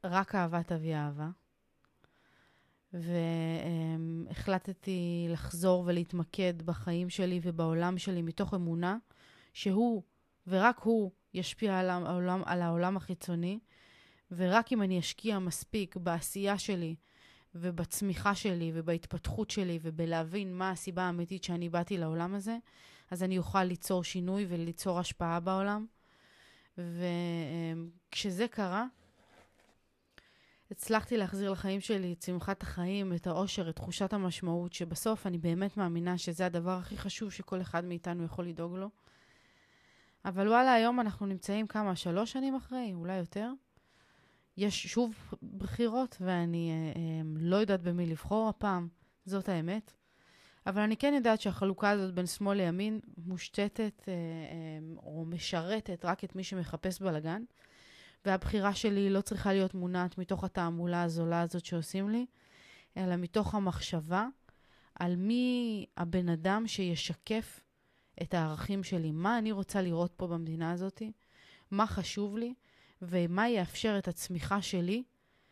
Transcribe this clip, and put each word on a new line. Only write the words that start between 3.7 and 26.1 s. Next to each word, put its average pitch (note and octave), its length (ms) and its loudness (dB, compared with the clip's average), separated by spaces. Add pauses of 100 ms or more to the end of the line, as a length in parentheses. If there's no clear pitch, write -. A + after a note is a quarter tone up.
לחזור F3+ 580 2
ולהתמקד F3 760 0
בחיים F3 480 0
שלי F3+ 340 0
ובעולם E3+ 540 2
שלי F3 240 0
מתוך - 320 -2
אמונה F3 440 0 (560)
שהוא G#3+ 500 2 (440)
ורק F#3+ 320 6
הוא A3 320 4 (220)
ישפיע F#3 460 0
על F#3 100 2
העולם, F3+ 560 0
על F3+ 160 0
העולם F3 360 2
החיצוני, F3 600 -2 (720)
ורק F#3 420 4
אם A3 80 4
אני F#3 180 4
אשקיע G#3 400 -2
מספיק F#3 560 -4
בעשייה F#3 640 0
שלי E3+ 380 -2 (600)
ובצמיחה F3+ 800 0
שלי E3+ 400 0
ובהתפתחות E3+ 720 -2
שלי F3+ 320 0
ובלהבין E3 760 -2
מה F#3 140 0
הסיבה F3+ 320 -4
האמיתית F3 400 -2
שאני F3 260 -2
באתי F3 280 0
לעולם E3+ 380 0
הזה, G#3+ 220 -4 (540)
אז F3+ 120 -2
אני F#3 140 2
אוכל F#3 260 4
ליצור F3+ 400 0
שינוי F#3 460 -2
וליצור E3+ 500 -2
השפעה E3+ 400 -2
בעולם. G3 460 0 (920)